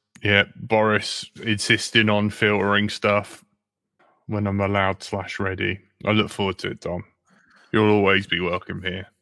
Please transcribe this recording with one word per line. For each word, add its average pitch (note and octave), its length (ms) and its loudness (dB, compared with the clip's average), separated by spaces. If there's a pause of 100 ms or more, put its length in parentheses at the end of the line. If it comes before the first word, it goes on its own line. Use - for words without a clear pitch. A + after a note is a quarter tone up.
(220)
Yep, G2+ 340 4
Boris G#2+ 720 0 (120)
insisting A2+ 680 2
on G#2 220 0
filtering G2+ 580 0
stuff G2+ 560 -2 (840)
when G#2 200 -2
I'm G2+ 140 0
allowed G2 420 0
slash - 360 -8
ready. G2 420 -4 (260)
I G#2 60 2
look G#2+ 180 0
forward F#2+ 280 -4
to G2 120 -8
it, F2+ 100 -12
Dom. F2 240 -8 (680)
You'll G#2+ 180 4
always G2 360 4
be F2 140 -6
welcome F2 400 -6
here. F#2 280 -8 (140)